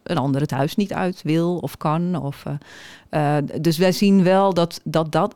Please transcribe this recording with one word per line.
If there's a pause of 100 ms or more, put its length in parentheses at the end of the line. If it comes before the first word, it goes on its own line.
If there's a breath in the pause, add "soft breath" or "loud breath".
een
ander
het
huis
niet
uit
wil
of
kan.
Of, (680 loud breath)
eh,
eh, (180)
dus
wij
zien
wel
dat,
dat,
dat,